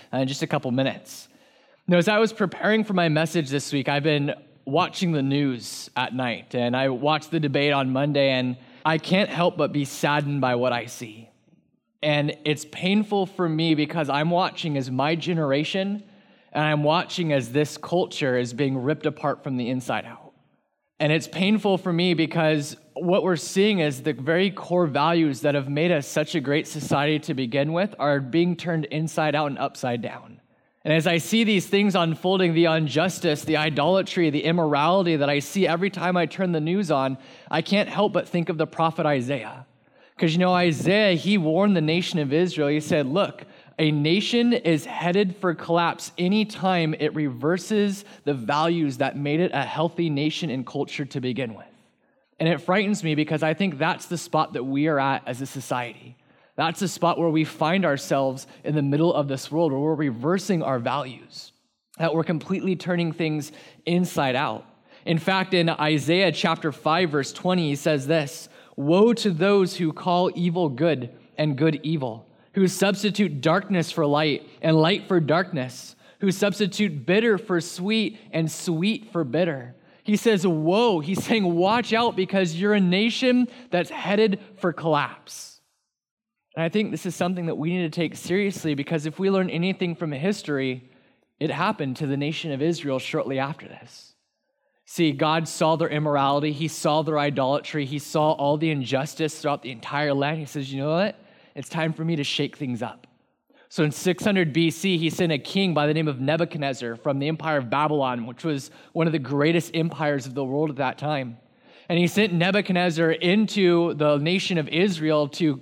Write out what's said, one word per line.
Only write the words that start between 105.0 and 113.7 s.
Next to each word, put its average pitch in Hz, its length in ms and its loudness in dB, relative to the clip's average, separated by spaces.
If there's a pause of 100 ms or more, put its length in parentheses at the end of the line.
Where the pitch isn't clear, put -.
sent 165 240 0
a 143 60 0
king 190 340 0
by 151 140 2
the 151 80 2
name 156 140 0
of 131 120 -4
Nebuchadnezzar 139 760 -2
from 139 240 -2
the 143 80 -2
Empire 160 280 -2
of 123 140 -4
Babylon, 135 560 0
which 123 180 -12
was 147 260 -4 (220)
one 165 140 0
of 156 80 0
the 160 40 2
greatest 147 560 0
empires 147 520 -2
of 131 80 -12
the 139 100 -4
world 143 240 -2
at 135 80 -8
that 131 220 -4
time. 135 400 -6 (500)
And 170 100 2
he 175 80 4
sent 196 280 2
Nebuchadnezzar 175 760 2
into 175 840 2